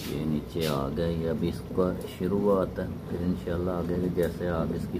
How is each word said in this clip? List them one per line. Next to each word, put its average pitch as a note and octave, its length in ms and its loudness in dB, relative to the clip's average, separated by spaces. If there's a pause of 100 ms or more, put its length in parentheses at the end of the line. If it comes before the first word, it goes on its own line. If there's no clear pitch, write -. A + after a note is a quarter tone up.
ये D2 180 -2
नीचे D#2 420 0
आ C#2 220 0
गया, E2+ 180 0
ये E2 220 0
अभी E2 200 0
इसका - 380 0 (220)
शुरुआत F#2+ 720 2
है, F#2 80 -2 (220)
फिर - 140 -2
इंशाल्लाह F2+ 520 0
आगे F2 220 0
भी F2+ 180 2
जैसे F2 360 2
आग E2 240 2
इसकी - 240 -4